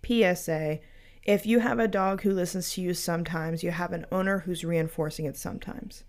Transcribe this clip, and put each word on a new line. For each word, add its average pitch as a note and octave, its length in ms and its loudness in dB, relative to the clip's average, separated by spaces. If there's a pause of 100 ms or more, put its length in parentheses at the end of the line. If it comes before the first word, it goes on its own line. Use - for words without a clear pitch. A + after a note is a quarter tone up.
P A#3 220 4
S F3+ 260 2
A, D#3 320 -2 (420)
if G3+ 220 4
you A#3 140 6
have A#3+ 200 2
a A3+ 80 4
dog F#3+ 340 0
who G3+ 100 2
listens F3+ 420 -2
to F#3+ 80 -4
you F3+ 140 0
sometimes, E3 680 -2
you F3 80 0
have F3 220 -4
an E3 180 -8
owner F#3+ 280 2
who's F3 240 -4
reinforcing D#3+ 640 0
it - 120 -6
sometimes. - 720 -10